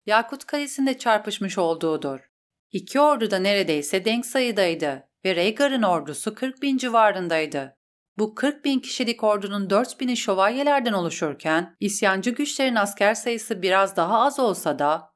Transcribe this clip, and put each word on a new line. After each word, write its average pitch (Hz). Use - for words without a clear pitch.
Yakut 226
Kalesi'nde 269
çarpışmış 208
olduğudur. 160
İki 180
ordu 277
da 196
neredeyse 185
denk 226
sayıdaydı 175
ve 190
Rhaegar'ın 226
ordusu 170
kırk 254
bin 277
civarındaydı. 180
Bu 214
kırk 285
bin 277
kişilik 233
ordunun 202
dört 220
bini 247
şövalyelerden 240
oluşurken, 165
isyancı 202
güçlerin 262
asker 208
sayısı 220
biraz 190
daha 185
az 269
olsa 180
da, 151